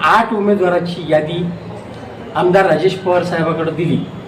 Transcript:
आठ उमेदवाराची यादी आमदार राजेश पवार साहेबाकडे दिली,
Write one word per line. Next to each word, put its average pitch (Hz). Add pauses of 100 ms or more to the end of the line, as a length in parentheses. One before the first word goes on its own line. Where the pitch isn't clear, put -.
आठ 160
उमेदवाराची 180
यादी 156 (880)
आमदार 180
राजेश 170
पवार 180
साहेबाकडे 165
दिली, 147 (320)